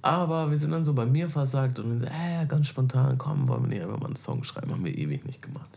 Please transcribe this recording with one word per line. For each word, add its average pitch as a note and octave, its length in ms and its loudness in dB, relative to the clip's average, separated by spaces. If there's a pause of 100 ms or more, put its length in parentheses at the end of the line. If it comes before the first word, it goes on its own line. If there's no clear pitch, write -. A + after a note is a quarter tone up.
Aber D#3+ 480 2
wir D3+ 60 2
sind D3 140 0
dann E3 140 0
so D3 80 2
bei A#2+ 120 2
mir D#3 240 2
versagt C3+ 500 0
und A2 120 -2
wir A#2+ 80 0
so, A#2+ 60 0
„Äh, E3+ 400 -2
ganz D3 220 2
spontan, C3 500 2
komm, C3+ 300 0
wollen B2 160 2
wir - 60 0
nicht A2 120 -2
einfach G#2+ 180 -6
mal - 80 -4
einen - 100 -6
Song B2 260 -4
schreiben?“ - 280 -6
Haben F2+ 120 -2
wir D#2+ 140 -2
ewig D2 280 -2
nicht - 160 -10
gemacht. - 360 -12